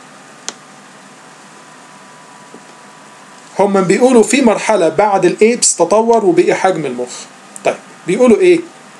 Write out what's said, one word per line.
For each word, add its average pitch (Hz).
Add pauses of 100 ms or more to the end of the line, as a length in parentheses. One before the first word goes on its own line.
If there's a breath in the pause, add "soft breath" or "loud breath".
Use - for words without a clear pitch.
(3500)
هم 196
بيقولوا 226
في 269
مرحلة 202
بعد 196
الإيبس 220
تطور 220
وبقي 180
حجم 170
المخ. 123 (560)
طيب، 127 (320)
بيقولوا 220
إيه؟ 180 (400)